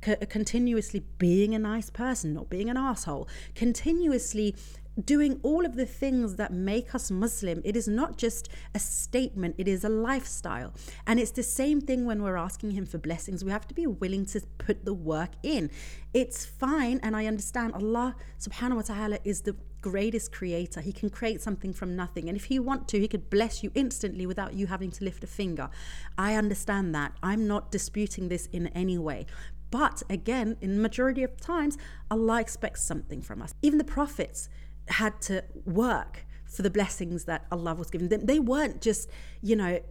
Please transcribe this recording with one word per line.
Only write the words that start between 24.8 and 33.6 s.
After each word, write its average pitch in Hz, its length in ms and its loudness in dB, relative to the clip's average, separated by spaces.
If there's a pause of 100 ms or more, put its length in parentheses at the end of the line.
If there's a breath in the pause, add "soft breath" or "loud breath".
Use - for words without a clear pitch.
to - 140 -6
lift 185 200 -4
a - 20 -10
finger. 160 440 -2 (480 loud breath)
I 202 160 4
understand 202 600 2
that. 143 280 0
I'm 214 240 2
not 208 240 0
disputing 202 580 -2
this 175 180 -2
in 170 220 -2
any 180 300 0
way. 151 260 -2 (460 loud breath)
But 262 400 2
again, 220 500 0
in 196 160 0
the 208 60 4
majority 254 400 2
of 247 180 -2
times, 302 380 0 (320 loud breath)
Allah 226 300 4
expects - 420 -4
something 151 400 -4
from - 180 -8
us. - 220 -8